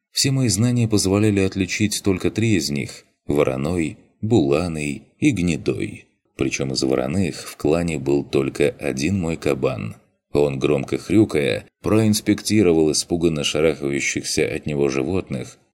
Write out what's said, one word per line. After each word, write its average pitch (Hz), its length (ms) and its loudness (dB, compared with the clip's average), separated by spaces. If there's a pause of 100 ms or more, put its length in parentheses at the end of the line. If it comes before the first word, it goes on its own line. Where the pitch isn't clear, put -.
(120)
Все - 200 0
мои 131 160 2
знания 117 400 2
позволяли 101 540 2
отличить 95 600 0
только 90 300 0
три 110 240 2
из 71 140 0
них: 69 340 -6 (240)
вороной, 73 720 0 (240)
буланой 78 840 0 (160)
и 151 120 4
гнедой. 69 720 -2 (320)
Причем 67 360 -4
из 62 80 -4
вороных 67 640 -2
в - 80 -16
клане 80 440 0
был 69 240 0
только 67 460 0 (100)
один 71 400 -2
мой 82 180 -4
кабан. 65 580 -4 (380)
Он, 71 240 2
громко 69 400 0
хрюкая, 76 720 0 (160)
проинспектировал 104 1080 2
испуганно 80 520 0
шарахающихся 71 1040 -2
от - 180 -6
него 71 240 0
животных 67 680 -4 (140)